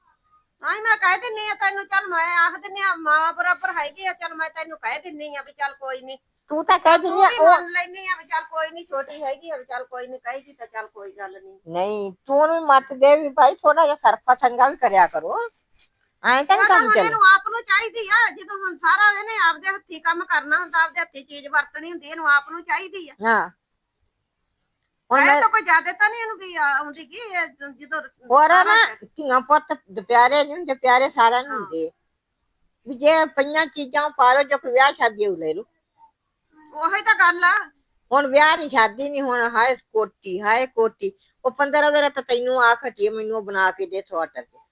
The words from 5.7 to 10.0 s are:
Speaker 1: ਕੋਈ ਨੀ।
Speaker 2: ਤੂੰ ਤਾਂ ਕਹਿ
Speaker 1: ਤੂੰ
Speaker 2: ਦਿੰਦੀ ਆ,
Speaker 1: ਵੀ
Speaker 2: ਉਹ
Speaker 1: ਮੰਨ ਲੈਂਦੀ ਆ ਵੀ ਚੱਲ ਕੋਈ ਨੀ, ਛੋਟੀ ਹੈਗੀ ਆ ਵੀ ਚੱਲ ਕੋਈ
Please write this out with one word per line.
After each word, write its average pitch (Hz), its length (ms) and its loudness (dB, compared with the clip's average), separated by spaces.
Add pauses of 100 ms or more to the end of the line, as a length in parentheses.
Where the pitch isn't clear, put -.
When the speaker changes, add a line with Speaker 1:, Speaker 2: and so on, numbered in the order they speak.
Speaker 1:
ਕੋਈ 262 280 -12
ਨੀ। 262 160 -18 (300)
Speaker 2:
ਤੂੰ 311 180 -4
ਤਾਂ 370 140 2
ਕਹਿ 330 180 4
Speaker 1:
ਤੂੰ 320 40 2
Speaker 2:
ਦਿੰਦੀ 359 220 0
ਆ, 370 60 6
Speaker 1:
ਵੀ 480 80 -2
Speaker 2:
ਉਹ 320 100 6
Speaker 1:
ਮੰਨ 349 240 4
ਲੈਂਦੀ 359 360 -6
ਆ 370 80 -2
ਵੀ 320 100 -20
ਚੱਲ 330 180 -6
ਕੋਈ 320 280 -8
ਨੀ, 339 120 -18
ਛੋਟੀ 285 400 -10
ਹੈਗੀ 285 260 -8
ਆ 302 80 -10
ਵੀ 254 80 -16
ਚੱਲ 254 180 -10
ਕੋਈ 247 240 -14